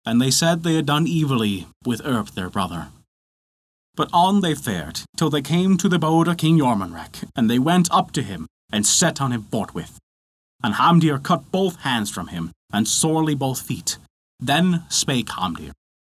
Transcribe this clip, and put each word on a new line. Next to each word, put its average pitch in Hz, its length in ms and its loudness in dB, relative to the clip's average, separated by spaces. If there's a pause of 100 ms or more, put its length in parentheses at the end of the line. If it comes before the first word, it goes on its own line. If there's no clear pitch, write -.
and 117 160 2
they 135 80 2
said 165 320 2
they 165 140 2
had 160 100 0
done 151 220 2
evilly 123 600 0 (160)
with 113 220 -4
Erp 113 260 -2
their 92 180 -6
brother." 87 400 -6 (1080)
But 156 180 -2
on 185 260 4
they 170 160 0
fared, 87 460 -6 (160)
till 160 120 2
they 147 120 0
came 180 360 2
to 190 120 2
the 175 80 2
abode 165 320 2
of 170 80 -2
King 160 200 4
Jormunrek, 98 800 -2
and 113 140 2
they 120 100 2
went 170 320 2
up 190 200 0
to 139 120 -4
him, 92 240 -10 (240)
and 107 140 0
set - 340 0
on 131 140 -2
him 113 180 -6
forthwith. 95 480 -6 (640)
And 208 120 -2
Hamdir 156 440 4
cut - 320 -2
both 190 260 -2
hands 117 320 -2
from 87 180 -8
him, 85 240 -8 (200)
and 107 160 0
sorely 156 480 0
both 135 260 -4
feet. - 360 -8 (420)
Then 165 500 0
spake - 420 -2
Hamdir, 82 420 -8 (340)